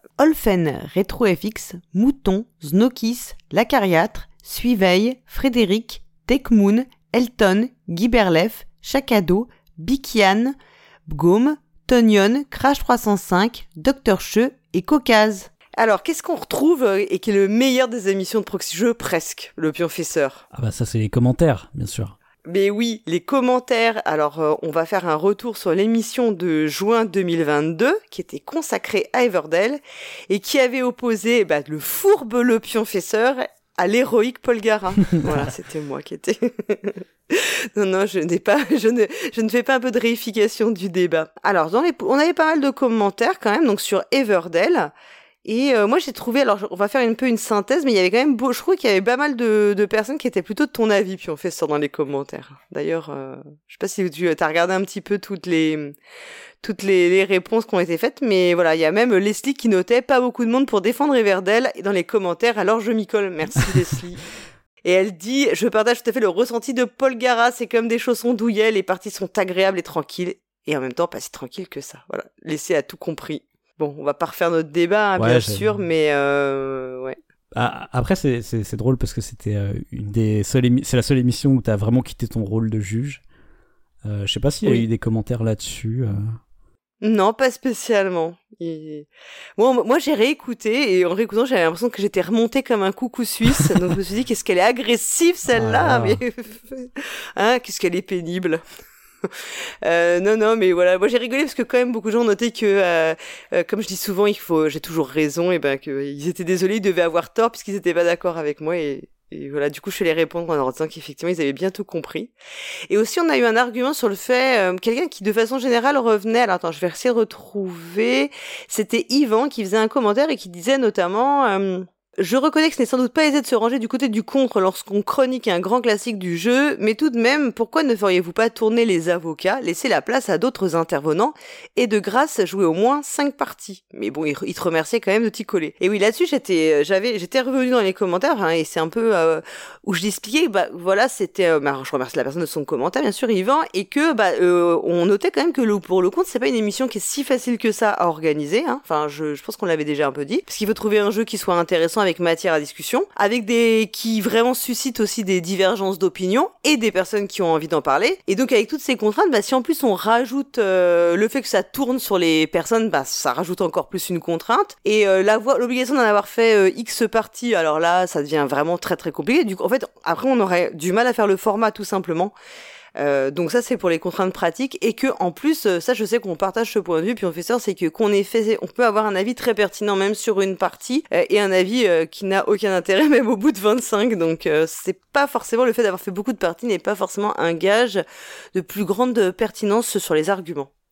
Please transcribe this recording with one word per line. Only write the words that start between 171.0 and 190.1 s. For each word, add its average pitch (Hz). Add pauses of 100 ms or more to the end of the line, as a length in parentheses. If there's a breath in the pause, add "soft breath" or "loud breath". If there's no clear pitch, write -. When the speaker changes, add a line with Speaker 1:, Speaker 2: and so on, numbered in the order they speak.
Speaker 1:
à 247
faire 214
le 190
format 214
tout 208
simplement. 180 (640 loud breath)
Euh, 139
donc 160
ça, 240
c'est 240
pour 185
les 165
contraintes 185
pratiques, 247
et 226
que, 240 (120)
en 180
plus, 302
euh, 180
ça, 247
je 220
sais 220
qu'on 185
partage 196
ce 220
point 170
de 170
vue, 233
puis 214
on 170
fait 170
ça, 240
c'est 202
que 175
qu'on 208
ait 202
fait, 214
on 180
peut 240
avoir 214
un 202
avis 214
très 233
pertinent, 208
même 196
sur 202
une 190
partie, 240 (120)
euh, 175
et 208
un 196
avis, 196
euh, 165
qui 180
n'a 190
aucun 196
intérêt, 196
<laughs> -
même 262
au 233
bout 240
de 185
vingt-cinq, 214
donc, 165
euh, 160
c'est - (120)
pas 285
forcément, 233
le 233
fait 240
d'avoir 190
fait -
beaucoup 196
de -
parties 175
n'est 202
pas 208
forcément 202
un 170
gage 196 (520 loud breath)
de 185
plus 202
grande 214
pertinence 214
sur 175